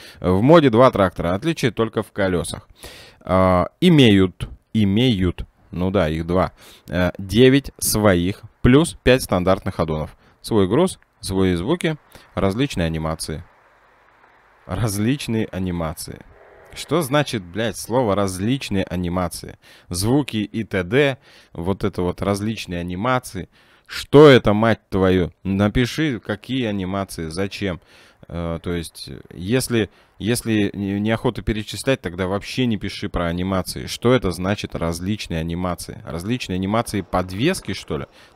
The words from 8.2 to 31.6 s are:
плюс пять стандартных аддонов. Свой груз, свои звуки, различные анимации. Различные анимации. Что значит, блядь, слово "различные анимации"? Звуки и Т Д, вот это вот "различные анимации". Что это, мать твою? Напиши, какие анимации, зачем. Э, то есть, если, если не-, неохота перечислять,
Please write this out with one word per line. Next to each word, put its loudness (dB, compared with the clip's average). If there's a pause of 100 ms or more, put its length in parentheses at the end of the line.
плюс 4
пять 4
стандартных 0
аддонов. -4 (240)
Свой 2
груз, 0 (220)
свои 2
звуки, -2 (360)
различные -2
анимации. -6 (1200)
Различные -2
анимации. -6 (480)
Что -4
значит, -2
блядь, -6
слово -2
"различные -2
анимации"? -6 (320)
Звуки 0
и -4
Т -2
Д, 0 (340)
вот -4
это -4
вот -2
"различные -4
анимации". -4 (360)
Что 8
это, 8
мать 2
твою? 2
Напиши, -2
какие -6
анимации, -4
зачем. -6 (480)
Э, -6
то -6
есть, -10 (240)
если, -2 (280)
если 0
не-, -4
неохота -2
перечислять, -4